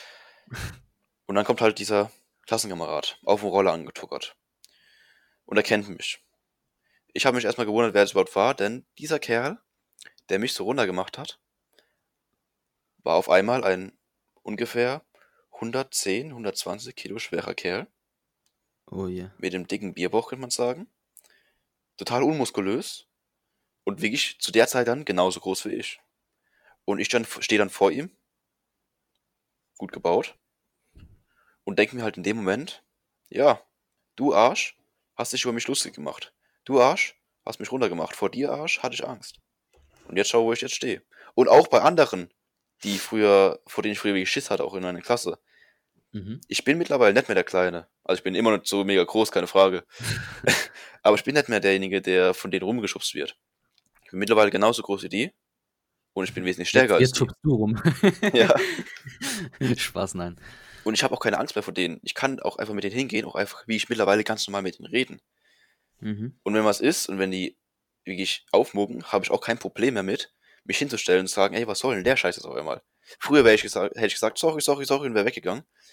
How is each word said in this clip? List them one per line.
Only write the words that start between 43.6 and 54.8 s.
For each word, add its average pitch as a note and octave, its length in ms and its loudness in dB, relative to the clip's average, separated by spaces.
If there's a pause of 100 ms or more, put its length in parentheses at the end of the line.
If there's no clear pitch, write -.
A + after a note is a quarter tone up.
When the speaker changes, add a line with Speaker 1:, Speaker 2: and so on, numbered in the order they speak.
Speaker 2:
vor - 160 -6
denen G#2+ 100 0
ich G2+ 60 -6
früher G#2 160 0
wirklich F#2 160 -2
Schiss - 200 -4
hatte, G2 140 -2
auch F#2+ 100 -6
in F#2 80 -6
meiner F2+ 200 -6
Klasse. G#2 360 -2 (760)
Speaker 1:
Mhm. G#2+ 360 -12
Speaker 2:
Ich - 160 -6
bin D3 140 2
mittlerweile B2+ 360 4
nicht A2 140 4
mehr G#2+ 60 0
der F#2 100 2
Kleine. F2+ 440 0 (160)
Also F#2 140 0
ich - 60 -10
bin F#2+ 100 -4
immer A2 220 4
noch - 80 -4
so G2+ 200 0
mega F#2+ 200 4
groß, G#2+ 280 2
keine F2 140 0
Frage. F#2+ 380 4 (580)
<laughs> - 600 -4
Aber G#2 140 6
ich - 80 -4
bin C3+ 100 -2
nicht D3 140 2
mehr A2 120 2
derjenige, F#2+ 420 2
der F#2 320 4
von - 160 -10
denen F#2 140 -2
rumgeschubst G#2+ 500 -4
wird. - 240 -8 (640)
Ich - 60 -20
bin F#2 80 -10
mittlerweile G#2+ 320 6
genauso G#2+ 320 2